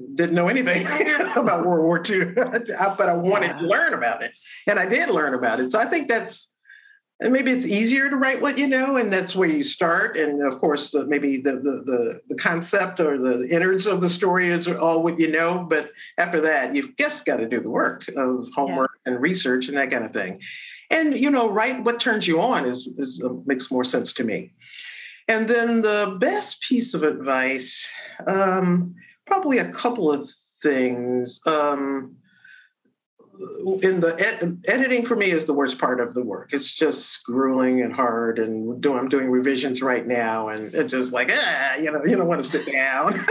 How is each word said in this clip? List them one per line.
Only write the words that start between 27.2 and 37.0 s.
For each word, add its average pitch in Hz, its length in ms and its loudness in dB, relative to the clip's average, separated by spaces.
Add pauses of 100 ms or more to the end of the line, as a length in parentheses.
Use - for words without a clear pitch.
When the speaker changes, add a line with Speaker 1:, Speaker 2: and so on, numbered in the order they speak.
Speaker 1:
um, 185 680 2 (320)
probably 320 320 2
a 175 140 0
couple 240 380 0
of 143 160 0 (360)
things. 123 840 0
Um, 139 720 0 (1700)
in 190 180 2
the 165 180 2
ed-, 175 480 -2
editing 247 380 2
for - 120 0
me 196 140 2
is 156 140 2
the 151 100 0
worst 135 240 0
part 127 220 0
of 120 140 -2
the 123 100 -2
work. 101 280 -8
It's - 240 -4
just - 480 -2